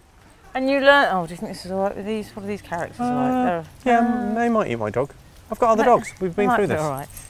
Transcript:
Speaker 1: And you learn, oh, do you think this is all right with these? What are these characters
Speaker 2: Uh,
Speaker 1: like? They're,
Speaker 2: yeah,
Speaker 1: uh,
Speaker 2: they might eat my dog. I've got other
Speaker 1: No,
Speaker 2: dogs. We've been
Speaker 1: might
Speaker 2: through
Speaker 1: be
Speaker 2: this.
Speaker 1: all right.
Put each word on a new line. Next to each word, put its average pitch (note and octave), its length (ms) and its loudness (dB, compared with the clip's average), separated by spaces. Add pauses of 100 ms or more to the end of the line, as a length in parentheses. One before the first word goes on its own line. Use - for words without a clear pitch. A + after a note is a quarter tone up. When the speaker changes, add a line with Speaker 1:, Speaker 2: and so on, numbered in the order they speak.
(540)
Speaker 1:
And C4 160 -2
you C#4 100 2
learn, C#4 320 6
oh, F3+ 140 -2
do D#3+ 60 -12
you F3 60 -12
think G#3 140 -8
this - 140 -14
is F3+ 60 -8
all F#3+ 100 -2
right G3 120 -2
with G3 120 -10
these? G#3+ 280 -6
What G3 120 -12
are - 20 -8
these G3+ 140 -6
characters - 400 -8
Speaker 2:
Uh, B3 120 -2
Speaker 1:
like? B3+ 200 0 (500)
They're, B3 180 2
Speaker 2:
yeah, A3+ 300 0
Speaker 1:
uh, A3 40 -2
Speaker 2:
they A#3 120 0
might A3 240 0
eat A#2 60 -2
my G#2+ 120 -2
dog. B2 220 -2 (400)
I've A3 80 -10
got A#3 120 4
other A3+ 120 4
Speaker 1:
No, A#3+ 140 6
Speaker 2:
dogs. - 240 -4
We've F3+ 120 -4
been G3+ 140 2
Speaker 1:
might A#3+ 80 4
Speaker 2:
through G#3 120 2
Speaker 1:
be B2+ 80 0
Speaker 2:
this. D3+ 60 -2
Speaker 1:
all D3+ 100 -2
right. C3+ 180 -6 (200)